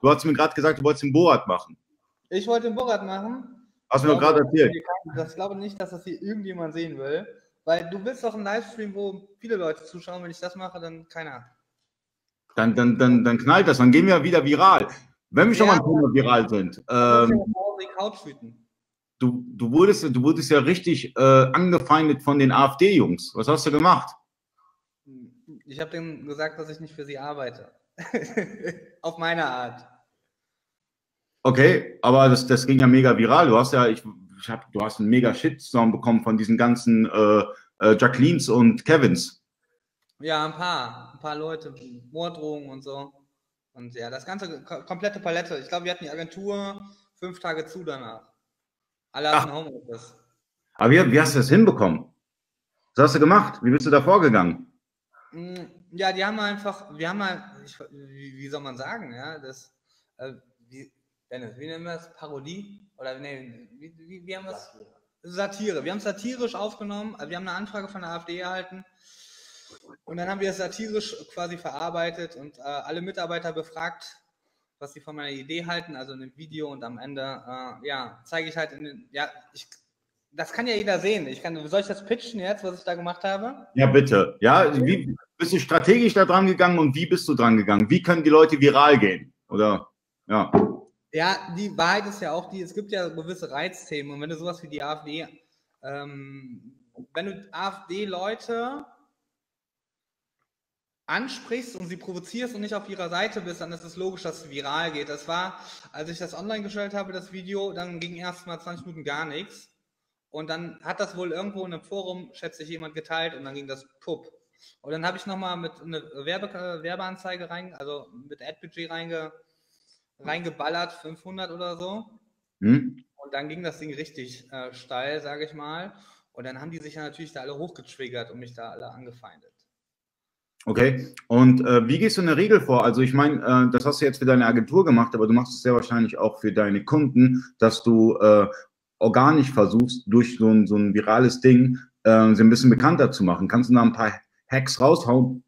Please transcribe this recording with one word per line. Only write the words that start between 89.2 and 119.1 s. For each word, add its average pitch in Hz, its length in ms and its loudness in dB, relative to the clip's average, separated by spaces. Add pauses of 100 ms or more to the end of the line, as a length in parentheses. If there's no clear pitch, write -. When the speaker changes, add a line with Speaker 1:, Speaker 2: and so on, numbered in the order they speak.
Speaker 1:
Oder, 101 420 0 (380)
ja. 107 240 -2 (600)
Speaker 2:
Ja, 175 240 -2 (220)
die 196 200 -8
Wahrheit 190 300 0
ist 196 140 -12
ja 160 100 -6
auch 175 180 -8
die, 190 120 -14
es 170 120 -14
gibt 202 180 -10
ja 185 180 -6
gewisse 165 400 -12
Reizthemen 143 640 -10
und 143 80 -14
wenn 151 80 -10
du 165 60 -10
sowas 170 280 -12
wie 160 40 -20
die 147 160 -12
A 151 100 -8
F 151 100 -14
D, 151 240 -14 (560)
ähm, 139 960 -18 (340)
wenn 170 120 -10
du 196 260 -16
A-F-D-Leute 208 1300 -10 (2250)
ansprichst 240 680 -8
und 185 120 -14
sie 175 100 -12
provozierst 214 580 -12
und 202 60 -12
nicht 208 120 -10
auf 202 160 -10
ihrer 185 200 -10
Seite 202 320 -6
bist, 170 200 -14
dann 170 100 -14
ist 165 120 -18
es 165 140 -20
logisch, 185 260 -10
dass 165 220 -12
es 151 40 -20
viral 143 420 -8
geht. 147 180 -10
Das 147 180 -14
war, 180 320 -8 (320)
als 156 180 -14
ich 170 80 -14
das 170 160 -14
online 208 300 -10
gestellt 202 300 -10
habe, 196 180 -10
das 180 200 -16
Video, 190 420 -10
dann 175 260 -12
ging 175 160 -12
erst 175 320 -14
mal 170 120 -14
zwanzig 175 280 -16
Minuten 160 160 -18
gar 147 220 -8
nichts. 156 440 -16 (600)
Und 156 200 -14
dann 165 320 -12
hat 170 180 -12
das 202 160 -8
wohl 180 160 -10
irgendwo 196 340 -10
in 180 80 -14
einem 160 100 -16
Forum, 185 500 -14
schätze 160 300 -16
ich, 151 60 -18
jemand 160 260 -16
geteilt 165 400 -8
und 135 80 -18
dann 135 100 -16
ging 139 140 -14
das 135 180 -14 (140)
pupp. - 320 -12 (500)
Und 143 100 -16
dann 160 140 -10
habe 185 120 -6
ich 202 100 -16
nochmal 190 300 -10
mit 165 220 -12
eine 160 220 -14 (240)
Werbe-, 180 540 -12
äh, - 20 -18
Werbeanzeige 180 720 -14
rein, 180 240 -18
also 143 320 -16 (200)
mit 147 140 -20
Ad-Budget 160 480 -18
reinge-, 165 420 -12 (880)